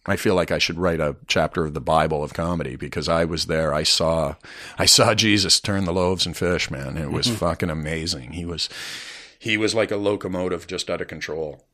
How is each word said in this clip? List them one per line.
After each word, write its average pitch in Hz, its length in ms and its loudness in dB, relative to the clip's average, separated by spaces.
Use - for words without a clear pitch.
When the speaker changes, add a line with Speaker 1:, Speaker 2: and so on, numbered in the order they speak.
Speaker 1:
I 98 80 0
feel 95 220 2
like 85 160 2
I 78 60 0
should 82 200 -2
write 85 220 2
a 73 160 0
chapter 82 380 2
of 76 100 -4
the 76 60 -4
Bible 78 420 2
of 73 100 -6
comedy 82 440 -4
because 76 320 -6
I 82 160 4
was 80 220 -2
there. 80 280 0
I 76 80 0
saw, 80 540 2
I - 80 2
saw 113 300 6
Jesus 101 420 4
turn 98 260 0
the 85 80 0
loaves 90 340 2
and 82 100 -6
fish, 87 340 0
man. 69 260 -6
It 73 140 -4
was 82 160 0
Speaker 2:
Mm-hmm. 120 100 0
Speaker 1:
fucking 87 340 0
amazing. 78 640 -6
He 87 100 -6
was, 85 240 -4
he 113 160 0
was 107 180 2
like 107 160 2
a 107 60 -2
locomotive 92 720 -2
just 90 200 -6
out 87 120 -2
of 87 80 -8
control. 78 640 -8